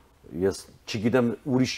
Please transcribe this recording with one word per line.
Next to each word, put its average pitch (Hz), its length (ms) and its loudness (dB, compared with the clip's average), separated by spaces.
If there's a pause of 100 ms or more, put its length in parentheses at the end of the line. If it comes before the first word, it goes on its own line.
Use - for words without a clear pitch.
(240)
ես 90 380 -2 (180)
չգիտեմ, 120 460 0 (160)
ուրիշ 127 360 0